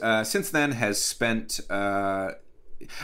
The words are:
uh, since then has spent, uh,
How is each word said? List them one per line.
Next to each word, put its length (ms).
uh, 220
since 260
then 220
has 300
spent, 560
uh, 640